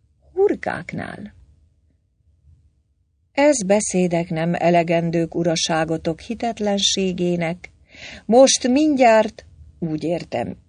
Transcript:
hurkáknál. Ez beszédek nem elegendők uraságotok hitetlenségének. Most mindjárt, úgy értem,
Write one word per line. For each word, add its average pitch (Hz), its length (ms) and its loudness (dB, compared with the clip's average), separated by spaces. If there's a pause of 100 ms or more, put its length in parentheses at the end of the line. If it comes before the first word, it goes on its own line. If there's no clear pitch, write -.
(340)
hurkáknál. - 1000 -4 (2000)
Ez 285 320 2
beszédek 180 680 0
nem 165 240 -2
elegendők 170 840 0
uraságotok 160 840 -2
hitetlenségének. 190 1500 -4 (540)
Most 262 420 4
mindjárt, 247 800 4 (340)
úgy 156 240 -6
értem, 160 540 -6 (120)